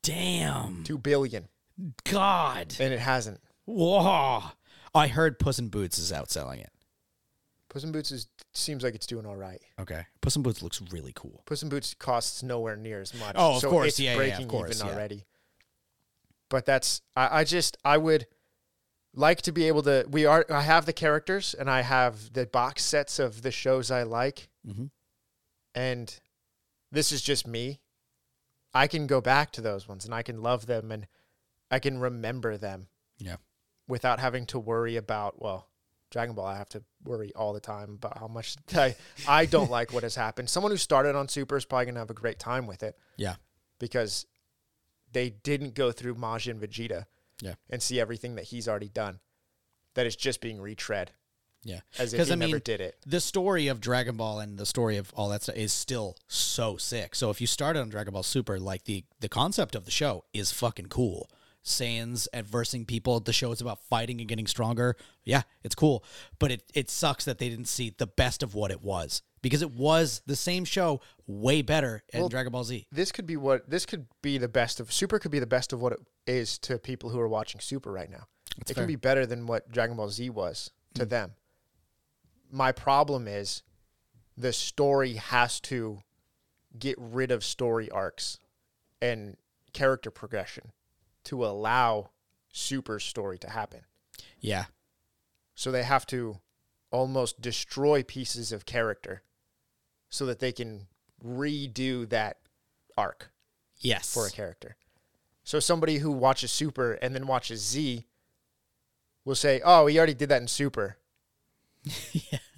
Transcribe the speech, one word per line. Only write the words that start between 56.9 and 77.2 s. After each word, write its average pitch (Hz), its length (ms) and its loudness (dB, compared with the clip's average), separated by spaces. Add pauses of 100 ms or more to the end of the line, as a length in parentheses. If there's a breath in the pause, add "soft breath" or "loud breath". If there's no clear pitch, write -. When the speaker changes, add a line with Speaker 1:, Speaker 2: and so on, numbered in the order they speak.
Speaker 1:
So 117 160 0
if 101 100 -4
you 120 60 0
started 151 340 0
on 113 80 -6
Dragon 104 240 -8
Ball 95 100 -4
Super, 110 360 -2
like, 92 260 -6
the, 98 180 -6 (160)
the 107 100 -6
concept 156 460 0
of 95 100 -8
the 95 60 -8
show 127 400 0
is 101 200 -2
fucking 107 360 -2
cool. 107 420 -2 (360 soft breath)
Saiyans 117 680 -2
adversing 117 520 -4
people. 117 340 0
The 107 140 0
show 120 180 0
is 113 80 -6
about 120 240 -8
fighting 117 380 -2
and 110 80 -10
getting 110 180 -4
stronger. 120 480 2 (300 loud breath)
Yeah, 131 160 4 (200 soft breath)
it's - 140 -6
cool. 147 300 4 (340 loud breath)
But 143 120 4
it, - 120 -4 (100)
it 135 160 -2
sucks - 360 0
that 123 140 -2
they 123 100 -2
didn't 117 180 -8
see 117 300 -4
the 110 100 0
best 123 340 2
of 104 140 -4
what 104 160 0
it 90 100 -8
was. 92 400 -4 (200)
Because 139 200 2
it 156 100 -4
was 139 540 2
the 139 120 -4
same 180 260 -2
show, 165 380 0 (260 soft breath)
way 120 340 2
better 127 420 0 (100)
in 120 80 -2
Speaker 2:
Well, - 80 0
Speaker 1:
Dragon 123 240 -4
Ball 123 100 -4
Z. 113 280 -8
Speaker 2:
this 170 200 -2
could 190 140 -8
be 165 120 -4
what, 135 320 2
this 175 160 0
could 143 220 -10 (140)
be 143 160 0
the 123 100 0
best 117 320 2
of, 117 140 -8
Super 196 260 2
could 156 120 -4
be 147 80 0
the 123 60 0
best 123 280 0
of 120 80 -4
what 123 120 2
it - 60 -6 (260)
is 123 340 0
to 123 200 -4
people 123 300 -8
who 120 100 -2
are 117 80 2